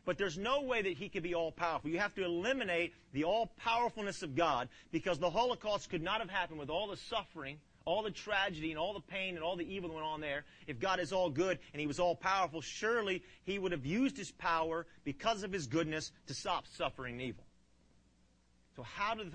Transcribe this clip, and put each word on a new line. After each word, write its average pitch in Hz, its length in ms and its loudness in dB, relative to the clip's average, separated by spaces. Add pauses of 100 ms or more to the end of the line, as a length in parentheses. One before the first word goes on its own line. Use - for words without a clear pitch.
But 175 100 2
there's 180 220 0
no 254 240 2
way 247 180 2
that 190 160 0
he 175 140 -6
could 185 120 -2
be 175 120 -2
all-powerful. 160 560 0
You 170 80 2
have 202 160 0
to 196 100 -2
eliminate 175 720 0 (180)
the 139 120 2
all-powerfulness 220 1000 0
of 151 120 -6
God, 131 360 4 (200)
because 170 280 0
the 175 100 2
Holocaust 220 640 2
could 170 120 -2
not 202 180 0
have 196 100 -4
happened 175 280 -2
with 151 120 -6
all 185 160 0
the 196 100 -6
suffering, 151 640 -6 (240)
all 185 180 2
the 214 80 -2
tragedy, 190 600 0
and 156 80 -4
all 185 160 0
the 196 60 -6
pain, 190 340 -4
and 160 100 -6
all 180 120 0
the 170 140 -4
evil 190 200 -4
that 160 60 -8
went 156 100 -4
on 156 160 -4
there 147 240 -4 (200)
if 131 140 -6
God 190 180 4
is 175 140 -2
all 185 160 4
good 175 300 2 (140)
and 147 80 -6
he 151 60 0
was 147 140 -2
all-powerful. 175 640 4
Surely 208 600 0 (220)
he 196 140 -2
would 185 140 0
have 143 120 -2
used 254 320 2
his 208 160 -8
power 165 540 0 (180)
because 202 380 0
of 196 100 -4
his 180 140 -2
goodness 156 440 0 (160)
to 139 80 -8
stop 170 320 -2
suffering 131 480 -4
and 123 80 -6
evil. 123 220 -6 (1300)
So 135 60 -10
how 202 320 -2
do 220 100 -6
the 175 100 -8